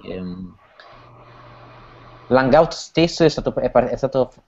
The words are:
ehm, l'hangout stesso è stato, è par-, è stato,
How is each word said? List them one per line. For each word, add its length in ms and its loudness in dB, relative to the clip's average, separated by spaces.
ehm, 540 -12
l'hangout 440 4
stesso 520 -2
è 40 6
stato, 280 -2
è 140 -2
par-, 180 2
è 80 -4
stato, 340 -2